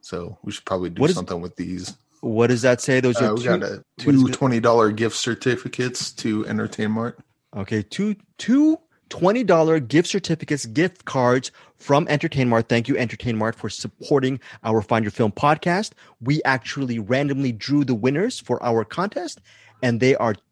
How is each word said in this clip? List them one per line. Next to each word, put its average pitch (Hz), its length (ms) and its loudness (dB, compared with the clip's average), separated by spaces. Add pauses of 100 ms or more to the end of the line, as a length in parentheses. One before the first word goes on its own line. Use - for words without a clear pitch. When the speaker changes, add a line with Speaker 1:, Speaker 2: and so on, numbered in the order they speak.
Speaker 1:
So 87 420 -12
we 101 80 -10
should - 140 -14
probably 92 260 -4
do 85 100 -8
Speaker 2:
What 151 100 4
is 185 60 2
Speaker 1:
something 90 260 -6
with 87 140 -12
these. 90 380 -10 (280)
Speaker 2:
What 117 240 2
does 120 160 2
that 127 180 4
say? 131 200 2
Those 123 200 2
Speaker 1:
Uh, 120 60 2
Speaker 2:
are 107 80 0
Speaker 1:
we 117 80 -2
Speaker 2:
two, 123 40 -4 (120)
Speaker 1:
got 101 40 -4
a, 101 220 -8 (200)
Speaker 2:
what 147 100 6
is 131 80 8
Speaker 1:
two 123 60 4
Speaker 2:
it? 127 40 -2
Speaker 1:
twenty 123 280 0
dollar 117 320 4
gift 110 240 -2
certificates 123 960 -4
to 107 340 -4
Entertain 107 460 -4
Mart. 113 260 -4 (380)
Speaker 2:
Okay, 104 260 -4
two, 202 340 -4 (220)
two 302 400 2 (320)
twenty 208 340 2
dollar 160 360 4
gift 143 280 2
certificates, 160 580 -4
gift 143 380 -2
cards 127 460 2 (280)
from 143 300 2
Entertain 143 400 0
Mart. 117 200 2
Thank 117 200 2
you, 139 80 0
Entertain 113 400 -4
Mart, 110 200 -2
for 113 120 -10
supporting 131 680 -2 (260)
our 110 180 2
Find 110 220 2
Your 104 80 -2
Film 110 200 0
podcast. 170 600 0 (280)
We 139 240 -2
actually 131 560 -2
randomly 135 520 -2
drew 139 320 0
the 127 100 0
winners 143 460 -2
for - 220 -4
our 113 220 0
contest, 208 560 -6 (420)
and 120 180 0
they 131 160 4
are 113 180 0 (180)